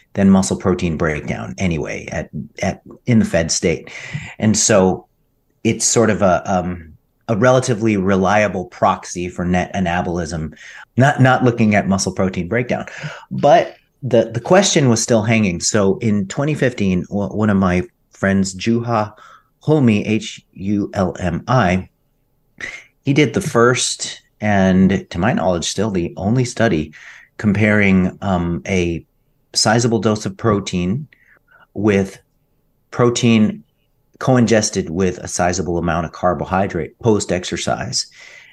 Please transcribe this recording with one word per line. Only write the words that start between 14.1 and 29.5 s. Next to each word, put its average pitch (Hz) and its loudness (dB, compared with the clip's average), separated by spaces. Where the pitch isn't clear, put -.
the 120 -6
question 180 4
was 113 2
still 113 2
hanging. 104 2
So 98 0
in 104 0
twenty 143 -4
fifteen, 101 0
w-, 101 -4
one 107 2
of 98 4
my 90 2
friends, 98 0
Juha 117 -2
Hulmi, 120 2
H 107 -4
U 101 -4
L 92 -2
M 85 -4
I, 92 2
he 139 2
did 139 2
the 95 -2
first, - 0
and 190 2
to 87 -8
my 110 0
knowledge, 90 -2
still 104 -4
the 87 -4
only 120 0
study 98 -2
comparing, 101 2
um, 87 -2
a 87 -2